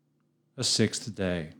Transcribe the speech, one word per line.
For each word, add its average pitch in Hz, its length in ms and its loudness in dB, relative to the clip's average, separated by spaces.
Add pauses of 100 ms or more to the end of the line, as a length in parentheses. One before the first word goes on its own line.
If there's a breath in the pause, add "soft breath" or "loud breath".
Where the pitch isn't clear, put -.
(560)
a 131 60 -6
sixth - 540 2
day. 87 440 0